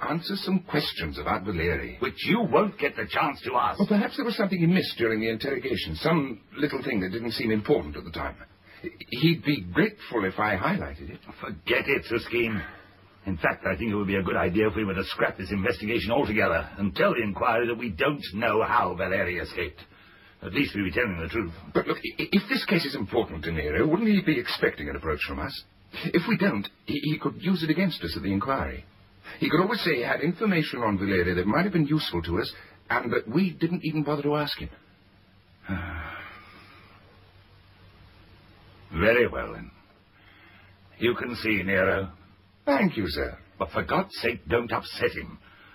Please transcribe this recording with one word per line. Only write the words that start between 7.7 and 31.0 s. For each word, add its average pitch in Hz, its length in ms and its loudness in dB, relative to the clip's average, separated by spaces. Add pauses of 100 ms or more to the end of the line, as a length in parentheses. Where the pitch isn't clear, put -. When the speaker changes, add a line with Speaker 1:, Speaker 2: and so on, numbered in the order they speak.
Speaker 1:
at - 80 -10
the - 80 -12
time. - 240 -6 (720)
He'd 139 340 2
be 143 200 0
grateful 110 640 0
if 95 140 -2
I 107 180 2
highlighted 123 540 -4
it. - 100 -14 (200)
Speaker 2:
Forget 120 480 -2
it, 135 220 0
Suskeen. 117 520 0 (640)
In 92 120 -2
fact, - 280 0
I 95 100 0
think 117 140 -2
it 101 40 0
would 104 120 0
be 98 100 0
a 95 60 2
good 87 140 -2
idea 92 320 2
if 104 80 -2
we 110 80 0
were 95 100 -2
to 92 100 -2
scrap - 340 -2
this 98 120 -8
investigation 107 600 -2
altogether 104 640 2
and 98 180 -2
tell 190 200 4
the 123 80 0
inquiry 117 460 0
that 117 100 -2
we 120 100 -4
don't 139 340 0 (120)
know 110 280 2
how 101 320 2
Valeri 90 440 0
escaped. 80 420 -6 (600)
At 92 100 -8
least 139 220 0
we'd 101 100 0
be 90 60 0
telling 98 280 0
the 82 100 -4
truth. 92 240 -2 (200)
Speaker 1:
But - 140 2
look, - 100 0
i-, - 340 -6
if 196 200 4
this - 160 0
case 175 180 2
is 139 100 -6
important 110 500 -2
to 85 80 -2
Nero, 80 340 2
wouldn't 214 220 4
he 202 120 6
be 151 180 2
expecting - 520 -2
an - 60 -4
approach - 300 -4
from 135 120 -6
us? - 240 -6 (420)
If - 240 0
we 226 80 4
don't, 165 320 0 (160)
he, - 180 -4
he 151 160 0
could - 220 -4
use 170 220 2
it 156 80 2
against 175 320 0
us 82 120 -4
at - 80 -6
the 98 100 0
inquiry. 101 520 -2 (560)
He 143 80 0
could 160 140 6
always 208 200 0
say 165 140 2
he 120 60 0
had 123 180 -2
information 165 600 0
on 104 180 2
Valeri 92 360 2